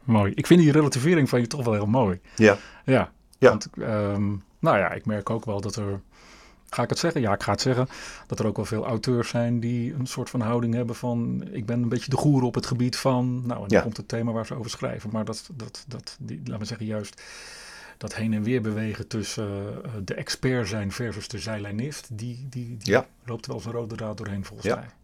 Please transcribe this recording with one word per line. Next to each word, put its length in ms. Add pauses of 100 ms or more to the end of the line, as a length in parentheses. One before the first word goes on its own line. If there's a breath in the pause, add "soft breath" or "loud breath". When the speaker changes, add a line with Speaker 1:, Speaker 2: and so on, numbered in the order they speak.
Speaker 1:
Mooi. 320
Ik 120
vind 120
die 120
relativering 580
van 100
je 80
toch 160
wel 100
heel 120
mooi. 340 (160 loud breath)
Speaker 2:
Ja. 220 (280 loud breath)
Speaker 1:
Ja. 260 (260)
Speaker 2:
Ja. 120
Speaker 1:
Want, 180 (140)
ehm, 460 (320)
nou 180
ja, 140
ik 140
merk 240
ook 160
wel 160
dat 140
er, 240 (720 soft breath)
ga 140
ik 60
het 100
zeggen? 220
Ja, 120
ik 100
ga 80
het 100
zeggen. 260 (400 loud breath)
Dat 120
er 60
ook 100
wel 100
veel 200
auteurs 440
zijn 300
die 340
een 140
soort 220
van 120
houding 320
hebben 220
van, 560
"Ik 140
ben 160
een 80
beetje 200
de 80
goeroe 300
op 80
het 100
gebied 320
van," 340
nou, 120
en 40
dan 200
Speaker 2:
Ja. 140
Speaker 1:
komt 160
het 100
thema 240
waar 140
ze 100
over 160
schrijven. 400
Maar 140
dat, 280
dat, 340
dat, 320
die, 260
laat 140
me 60
zeggen, 200
juist 360 (760 loud breath)
dat 180
heen 180
en 100
weer 180
bewegen 460
tussen, 400 (360)
eh, 80 (120)
de 100
expert 540
zijn 240
versus 360
de 120
zijlijnist, 720
die, 380
die, 280
die 140
Speaker 2:
Ja. 140 (200)
Speaker 1:
loopt 220
wel 80
als 100
een 60
rode 240
draad 220
doorheen 280
volgens 220
Speaker 2:
Ja. 80
Speaker 1:
mij. 120 (160)